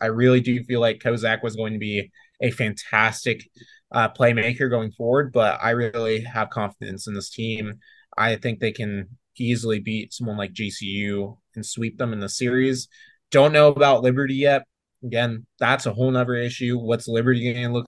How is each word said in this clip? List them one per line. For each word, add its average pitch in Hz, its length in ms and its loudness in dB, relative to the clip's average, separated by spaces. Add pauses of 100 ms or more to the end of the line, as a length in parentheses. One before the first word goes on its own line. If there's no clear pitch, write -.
I 113 60 -2
really 123 340 6
do 123 220 0
feel 123 160 -2
like 113 200 2
Kozak 113 440 0
was 110 120 -4
going 110 180 -4
to 107 60 -6
be 101 320 -4 (300)
a 123 80 2
fantastic, 110 1000 -2 (440)
uh, 113 180 2
playmaker 120 640 0
going 113 200 -2
forward, 127 400 0
but 107 300 2
I 113 80 0
really 113 520 -2
have 113 280 -4
confidence 101 580 -8
in 107 60 -8
this 98 160 -10
team. 110 460 -8 (420)
I 113 200 0
think 113 220 -6
they 110 120 -2
can 101 360 -8 (300)
easily 113 420 -2
beat 110 340 -8
someone 110 220 -8
like 98 160 -6
G 101 200 -8
C 101 160 -10
U 101 500 -6 (180)
and 110 80 -12
sweep 113 360 -8
them 120 120 -4
in 107 80 -6
the 98 80 -8
series. 127 600 -2 (420)
Don't 147 240 6
know 151 140 8
about 139 340 6
Liberty 131 320 2
yet. 139 300 4 (400)
Again, 120 420 -2 (140)
that's 127 260 2
a 110 80 -2
whole 127 160 0
nother 123 260 0
issue. 120 440 -4
What's 113 280 -2
Liberty 120 460 0
gonna 120 180 -4
look 120 160 -4